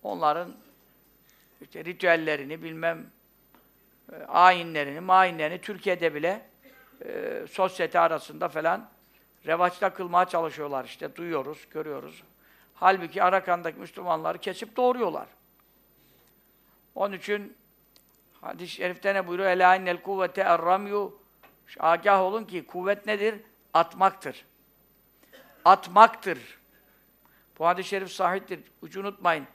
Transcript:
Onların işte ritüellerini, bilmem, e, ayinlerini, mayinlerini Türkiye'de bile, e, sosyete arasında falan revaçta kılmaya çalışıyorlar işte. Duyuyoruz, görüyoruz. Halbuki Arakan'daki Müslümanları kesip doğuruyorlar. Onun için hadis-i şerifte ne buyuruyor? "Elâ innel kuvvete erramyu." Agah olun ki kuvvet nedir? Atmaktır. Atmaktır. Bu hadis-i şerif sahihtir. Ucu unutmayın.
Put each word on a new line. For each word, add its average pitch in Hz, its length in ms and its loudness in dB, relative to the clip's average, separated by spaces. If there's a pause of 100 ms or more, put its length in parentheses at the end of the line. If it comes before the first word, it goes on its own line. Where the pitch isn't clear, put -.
Onların 170 520 -2 (1040)
işte 160 240 -16
ritüellerini, 160 760 -2
bilmem, 165 460 -6 (1000)
e, - 40 -18 (100)
ayinlerini, 165 760 4
mayinlerini 180 640 2
Türkiye'de 175 540 -2
bile, 175 340 -4 (560)
e, - 460 -8
sosyete 180 480 0
arasında 160 500 0
falan 165 400 -4 (560)
revaçta 175 480 0
kılmaya 180 320 2
çalışıyorlar 151 600 -4
işte. - 300 -14
Duyuyoruz, 156 560 -6
görüyoruz. 151 520 -12 (500)
Halbuki 185 500 2
Arakan'daki 180 560 0
Müslümanları 170 580 -6
kesip - 380 -10
doğuruyorlar. 247 520 0 (1700)
Onun 196 180 -2
için 202 440 -6 (840)
hadis-i 170 320 -14
şerifte 180 420 -4
ne 190 120 -2
buyuruyor? 180 220 -2
"Elâ 185 260 6
innel 180 260 -4
kuvvete 190 400 -4
erramyu." 190 800 0 (600)
Agah 180 420 4
olun 202 240 -2
ki 170 220 -10
kuvvet 190 380 -4
nedir? 208 300 -2 (380)
Atmaktır. 170 720 0 (1200)
Atmaktır. 190 920 4 (1000)
Bu 160 80 2
hadis-i 180 220 0
şerif 190 220 -6
sahihtir. 185 480 -4 (220)
Ucu 165 200 -14
unutmayın. 175 540 -2